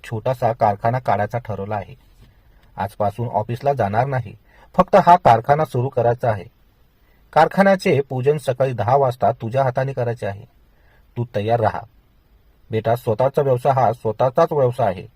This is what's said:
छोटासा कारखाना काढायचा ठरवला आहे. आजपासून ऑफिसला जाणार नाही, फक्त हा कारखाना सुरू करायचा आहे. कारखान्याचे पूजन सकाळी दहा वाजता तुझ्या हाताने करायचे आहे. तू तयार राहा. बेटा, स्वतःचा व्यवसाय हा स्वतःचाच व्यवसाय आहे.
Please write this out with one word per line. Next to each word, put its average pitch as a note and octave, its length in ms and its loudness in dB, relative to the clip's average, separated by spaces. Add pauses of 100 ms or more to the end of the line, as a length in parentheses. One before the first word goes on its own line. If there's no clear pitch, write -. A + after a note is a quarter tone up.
छोटासा A#2 480 -4
कारखाना A#2 460 0
काढायचा G#2 400 -2
ठरवला G2+ 360 -8
आहे. G2 200 -10 (840)
आजपासून G#2 520 -6
ऑफिसला A#2 440 -2
जाणार A2+ 340 0
नाही, B2+ 300 -6 (400)
फक्त F#3 200 4
हा F3 200 8
कारखाना C#3 480 4
सुरू C3 240 -2
करायचा A#2+ 420 0
आहे. G2+ 140 -6 (880)
कारखान्याचे F#3 680 4
पूजन C3+ 380 0
सकाळी C3 340 -2
दहा A2+ 240 0
वाजता B2 360 0
तुझ्या A#2 300 -4
हाताने C3+ 300 -2
करायचे A#2 340 -6
आहे. G2 300 -12 (600)
तू A#2+ 80 -4 (120)
तयार A2 240 0
राहा. G2 200 -2 (880)
बेटा, A2 260 -2
स्वतःचा B2+ 460 -2
व्यवसाय C3+ 300 0
हा B2 200 2
स्वतःचाच B2+ 600 -2
व्यवसाय B2+ 340 0
आहे. F#2 300 -4